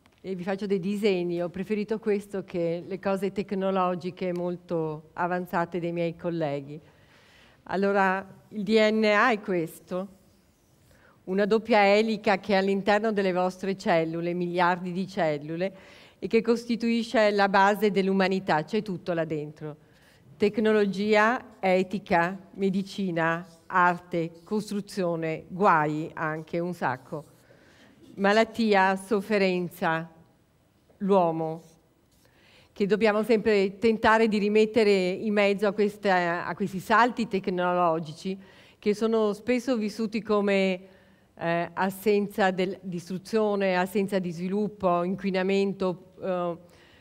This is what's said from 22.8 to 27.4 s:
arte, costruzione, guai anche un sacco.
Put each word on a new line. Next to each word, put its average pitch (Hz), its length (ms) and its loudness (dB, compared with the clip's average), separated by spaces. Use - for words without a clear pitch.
arte, 175 640 0
costruzione, 180 1040 -4
guai 160 640 2
anche 160 460 -6
un 175 140 -4
sacco. 147 520 -8